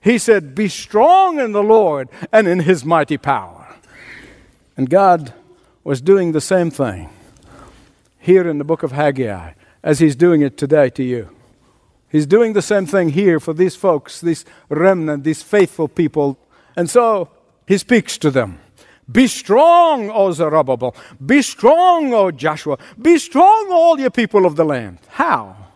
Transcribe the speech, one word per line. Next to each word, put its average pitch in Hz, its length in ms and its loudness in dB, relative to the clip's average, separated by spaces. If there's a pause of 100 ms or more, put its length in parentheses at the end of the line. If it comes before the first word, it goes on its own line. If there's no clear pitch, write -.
He 233 160 0
said, 185 380 0
"Be 202 140 -2
strong 339 680 2
in 233 140 -4
the 208 100 -2
Lord 185 460 2 (240)
and 214 160 4
in 180 120 0
his 156 260 0
mighty 156 320 0
power." 120 480 -6 (1120)
And 131 100 -4
God 170 460 0 (500)
was 139 160 -6
doing 180 320 2
the 156 80 -2
same 175 280 -2
thing 95 400 -8 (1080)
here 180 300 2
in 147 100 -4
the 143 60 -8
book 156 180 -4
of 143 80 -6
Haggai, 127 600 -6 (320)
as 151 160 0
he's 151 160 2
doing 165 260 2
it 139 160 -4
today 143 320 0
to 131 140 -8
you. 120 240 -8 (800)
He's 151 180 -2
doing 220 280 2
the 208 80 0
same 202 240 -2
thing 175 240 -2
here 170 280 0
for 156 160 -6
these 175 220 -2
folks, 165 440 -4
this 165 240 -4 (240)
remnant, 156 540 -2
these 156 220 -6
faithful 180 420 0
people. 143 500 -4 (380)
And 175 160 -4
so 226 380 0 (400)
he 196 100 2
speaks - 400 -2
to 147 140 0
them. 107 260 -4 (520)
"Be 240 180 2
strong, 302 840 2
O 196 220 0
Zerubbabel. 139 640 -2 (280)
Be 254 160 2
strong, 320 720 2
O 196 200 0
Joshua. 147 460 -6 (220)
Be 330 160 4
strong, 392 540 2
all 330 300 2
you 262 100 -2
people 208 340 0
of 156 120 0
the 160 80 2
land." 117 340 -6 (120)
How? 120 440 -4 (220)